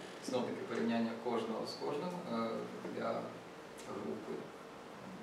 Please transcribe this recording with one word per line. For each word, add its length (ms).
знов-таки 420
порівняння 420
кожного 420
з 60
кожним, 360
е, 160
для 140
групи 380